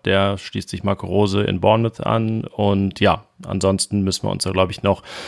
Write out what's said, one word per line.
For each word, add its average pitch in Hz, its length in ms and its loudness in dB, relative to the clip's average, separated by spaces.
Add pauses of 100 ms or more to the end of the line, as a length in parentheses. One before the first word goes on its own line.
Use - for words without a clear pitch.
der 98 320 2
schließt - 320 -10
sich 95 140 -10
Marco 98 240 -2
Rose 98 340 2
in 101 180 0
Bournemouth 110 420 2
an 110 420 0
und 98 560 0
ja, 98 260 2 (220)
ansonsten 98 560 0
müssen 95 240 -2
wir 98 40 -2
uns 95 120 -6
da, 92 80 -4
glaub 92 180 2
ich, - 140 -10
noch 98 180 2 (260)